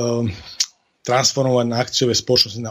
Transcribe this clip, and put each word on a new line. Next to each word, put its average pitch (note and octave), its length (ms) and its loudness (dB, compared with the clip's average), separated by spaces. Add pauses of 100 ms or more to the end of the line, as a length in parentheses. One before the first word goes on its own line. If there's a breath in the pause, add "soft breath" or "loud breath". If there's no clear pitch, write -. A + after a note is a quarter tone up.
(1040 loud breath)
transformovať B2+ 640 2
na A#2 160 -2
akciové B2 320 0
spoločnosti, A#2 480 0
na A2+ 80 -8